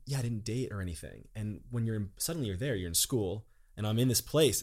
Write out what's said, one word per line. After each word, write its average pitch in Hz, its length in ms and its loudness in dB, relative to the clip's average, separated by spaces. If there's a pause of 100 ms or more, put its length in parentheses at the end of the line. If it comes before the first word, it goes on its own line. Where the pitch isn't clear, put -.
yeah, 139 120 -2
I 131 40 -2
didn't 117 220 -2
date 117 260 -2
or 101 100 -4
anything. - 540 -8
And 107 360 -6
when 117 160 0
you're 110 100 0
in, 101 220 -2
suddenly 160 300 -2
you're 95 80 -2
there, 123 200 -2
you're 92 120 -2
in 85 60 -2
school, 107 520 0 (300)
and 104 100 -2
I'm 110 120 2
in 127 100 6
this 120 120 4
place, 147 420 4